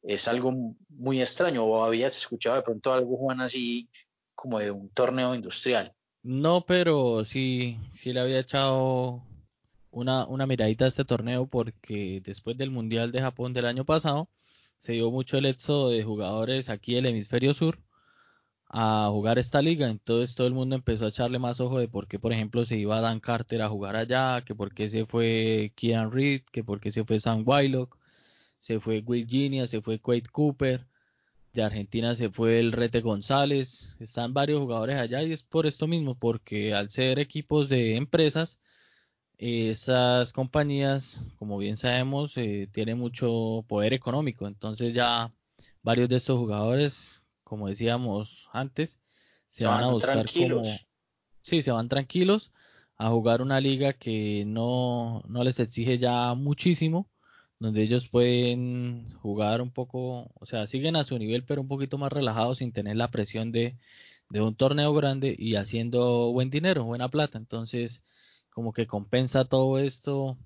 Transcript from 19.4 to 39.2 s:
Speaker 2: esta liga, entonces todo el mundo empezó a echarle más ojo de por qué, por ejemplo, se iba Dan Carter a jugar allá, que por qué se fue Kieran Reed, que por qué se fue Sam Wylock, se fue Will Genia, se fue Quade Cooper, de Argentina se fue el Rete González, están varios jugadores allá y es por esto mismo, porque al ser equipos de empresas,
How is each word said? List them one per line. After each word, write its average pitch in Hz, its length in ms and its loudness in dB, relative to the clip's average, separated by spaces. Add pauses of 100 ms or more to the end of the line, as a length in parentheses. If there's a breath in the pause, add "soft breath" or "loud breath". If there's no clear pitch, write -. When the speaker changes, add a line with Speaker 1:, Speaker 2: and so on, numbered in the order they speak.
Speaker 2:
esta 123 200 2
liga, 147 280 2
entonces 117 480 -2
todo 127 100 2
el 127 80 0
mundo 131 220 -2
empezó 117 300 -2
a - 20 2
echarle 123 320 -2
más 123 200 -4
ojo 127 200 0
de 117 80 0
por 101 180 -8
qué, 101 140 -8
por 117 120 0
ejemplo, 113 320 0
se 113 140 -4
iba 107 220 0
Dan 113 200 0
Carter 117 400 -2
a 107 80 0
jugar 101 280 -6
allá, 127 480 0
que 110 100 -10
por 101 180 -6
qué 107 160 -4
se 110 160 -2
fue 110 680 0
Kieran 113 360 0
Reed, 135 400 0
que 113 140 -6
por 101 160 -6
qué 107 100 -4
se 110 140 -2
fue 110 160 2
Sam 113 240 0
Wylock, 131 540 2 (600 soft breath)
se 110 220 -4
fue 110 240 -2
Will 120 240 -2
Genia, 135 380 0
se 110 160 -4
fue 110 160 -2
Quade 120 240 2 (100)
Cooper, 135 540 0 (680)
de 113 100 0
Argentina 110 520 -2
se 113 160 -2
fue 117 300 4
el 117 120 4
Rete 117 300 0
González, 135 960 0
están 117 320 -6
varios 143 280 2
jugadores 120 360 -2
allá 127 260 -2
y 160 100 -2
es 151 100 -8
por 160 240 0
esto 151 200 -2
mismo, 156 280 -2
porque 110 580 -2
al 101 160 0
ser 131 300 2
equipos 147 500 0
de 120 280 2
empresas, 156 600 2 (800 soft breath)